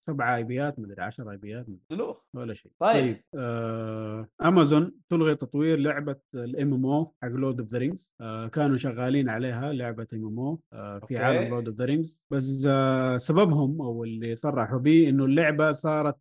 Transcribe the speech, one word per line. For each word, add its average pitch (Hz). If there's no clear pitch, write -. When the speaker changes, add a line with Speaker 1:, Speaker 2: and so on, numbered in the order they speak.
Speaker 1:
سبعة 123
آي 117
بيات، 131
مدري 98
عشر 107
آي 101
بيات، 110
مدري. 92
Speaker 2:
دلوخ. 208
Speaker 1:
ولا 120
شيء. -
Speaker 2:
طيب. 143
Speaker 1:
طيب، 117
آه، 113
أمازون 160
تلغي 160
تطوير 147
لعبة 143
ال 123
إم 143
إم 131
أو 151
حق 127
Lord 131
of 123
the 120
Rings. 151
آه، 113
كانوا 139
شغالين 127
عليها 123
لعبة 117
إم 110
إم 110
أو، 147
آه، 101
في 104
Speaker 2:
أوكي. 127
Speaker 1:
عالم 120
Lord 113
of 110
the 127
Rings. 160
بس، 135
آه، 131
سببهم 156
أو 117
اللي 113
صرحوا 127
به 156
إنه 135
اللعبة 151
صارت 151